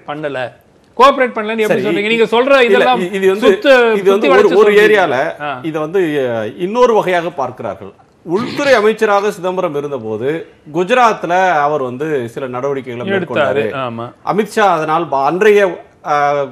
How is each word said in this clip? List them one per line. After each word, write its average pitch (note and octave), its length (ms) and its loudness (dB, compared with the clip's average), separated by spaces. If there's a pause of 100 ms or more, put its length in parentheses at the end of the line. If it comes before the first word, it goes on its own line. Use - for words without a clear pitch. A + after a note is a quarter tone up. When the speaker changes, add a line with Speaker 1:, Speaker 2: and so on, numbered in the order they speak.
Speaker 1:
பண்ணல, C#3 440 -8 (460)
கோஆபரேட் B3+ 400 4
பண்ணலன்னு A3 200 -4
எப்படி G#3+ 80 0
Speaker 2:
சரி, G3+ 180 0
Speaker 1:
சொல்றீங்க? G#3 240 -2
நீங்க A3+ 160 0
சொல்ற A#3+ 260 2
Speaker 2:
இல்ல, C4+ 140 4
Speaker 1:
இதெல்லாம் A3+ 380 2
Speaker 2:
இ-, F3+ 120 -6
இது F#3+ 140 0
வந்து, G#3 240 2
Speaker 1:
சுத்த, C#4 180 2
Speaker 2:
இது A3+ 420 4
வந்து G#3 160 2
Speaker 1:
சுத்தி - 0 -
Speaker 2:
ஒரு, F#3+ 140 4
Speaker 1:
வளைச்சு F#3+ 140 2
Speaker 2:
ஒரு G#3 160 6
Speaker 1:
சொல்றீங்க. G#3 40 4
Speaker 2:
ஏரியால F3+ 680 2
Speaker 1:
ஆ. C#3+ 200 -8
Speaker 2:
இதை D#3 200 -6
வந்து, D#3 540 0
அ, A2 120 -4 (100)
இன்னொரு A#3 360 2
வகையாக F3 360 0
பார்க்கிறார்கள். A#2 600 -8 (300)
உள்துறை B3 520 -2
அமைச்சராக G#3+ 580 2
சிதம்பரம் F3+ 440 -4
இருந்தபோது C3+ 720 -6 (260)
குஜராத்ல F#3 760 2
அவர் D3 300 0
வந்து B2+ 480 -4
சில C#3 180 -10
நடவடிக்கைகளை B2+ 640 -6
Speaker 1:
எடுத்தாரு. F#3+ 100 -2
Speaker 2:
மேற்கொண்டாரு. C#3+ 500 -2
Speaker 1:
ஆமா. A#2+ 400 -8 (140)
Speaker 2:
அமித்ஷா G3+ 340 -2
அதனால் E3 500 0
பா-, C3+ 160 0
அன்றைய, F#3+ 560 2 (240)
அ, C#3+ 460 0